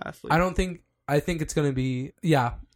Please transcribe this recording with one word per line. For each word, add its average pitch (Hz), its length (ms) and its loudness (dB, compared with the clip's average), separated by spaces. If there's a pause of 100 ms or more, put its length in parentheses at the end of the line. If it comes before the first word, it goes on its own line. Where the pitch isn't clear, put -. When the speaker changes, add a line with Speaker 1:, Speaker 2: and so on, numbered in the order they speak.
Speaker 1:
athlete? - 280 -8
Speaker 2:
I 156 60 4
don't 180 160 2
think, 185 280 -4 (260)
I 147 120 2
think 165 200 -2
it's 147 140 -4
gonna 143 180 2
be, 131 400 -2 (100)
yeah, 135 320 2 (220)